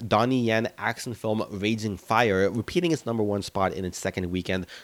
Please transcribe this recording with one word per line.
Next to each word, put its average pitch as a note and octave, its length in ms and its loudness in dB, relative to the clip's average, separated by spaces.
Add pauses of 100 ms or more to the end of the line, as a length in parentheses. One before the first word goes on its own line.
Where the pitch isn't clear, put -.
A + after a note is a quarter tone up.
Donnie A#2+ 380 4
Yen A2+ 320 2
action A#2 360 -4
film A2 380 -2
Raging G#2 460 -2
Fire, G2+ 520 4
repeating D#3+ 440 0
its - 120 -2
number A#2 180 0
one G2+ 180 0
spot F#2+ 320 0
in F#2+ 100 -6
its F2+ 140 -6
second F#2 340 -4
weekend, F#2 340 -2 (180)